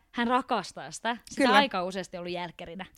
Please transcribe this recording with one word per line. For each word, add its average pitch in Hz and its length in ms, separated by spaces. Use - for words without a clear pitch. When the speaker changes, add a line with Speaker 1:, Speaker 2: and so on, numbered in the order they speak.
Speaker 1:
Hän 240 140
rakastaa 226 640
sitä. 233 260
Sitä - 140
Speaker 2:
Kyllä. 254 120
Speaker 1:
aika 269 280
useasti 185 320
ollut 175 160
jälkkärinä. 175 540